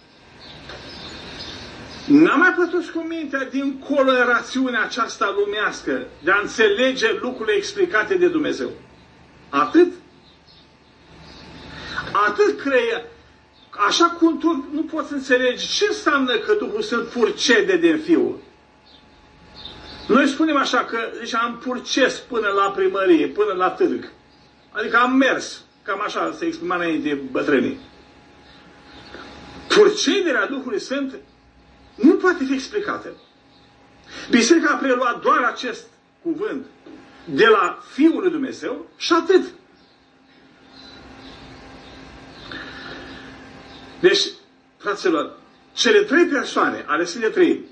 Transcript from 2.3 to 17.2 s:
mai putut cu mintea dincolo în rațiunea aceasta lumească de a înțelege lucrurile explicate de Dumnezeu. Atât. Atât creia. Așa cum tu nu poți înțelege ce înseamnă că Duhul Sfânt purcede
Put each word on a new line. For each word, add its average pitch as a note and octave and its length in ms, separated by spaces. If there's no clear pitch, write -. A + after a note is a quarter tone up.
mai F4 180
putut F4 340
cu - 120
mintea D#4+ 460
dincolo C#4 680
în B3 160
rațiunea B3+ 560
aceasta G3+ 560
lumească G3+ 680
de D#3 80
a G3+ 120
înțelege A3 800
lucrurile A3 360
explicate - 580
de F3 140
Dumnezeu. C3+ 420
Atât. D3 440
Atât - 340
creia. B3 420
Așa E4+ 180
cum E4 340
tu D#4 340
nu D4+ 100
poți C#4+ 300
înțelege B3+ 540
ce - 220
înseamnă C4 480
că - 160
Duhul G#3+ 300
Sfânt A#3 240
purcede G#3 720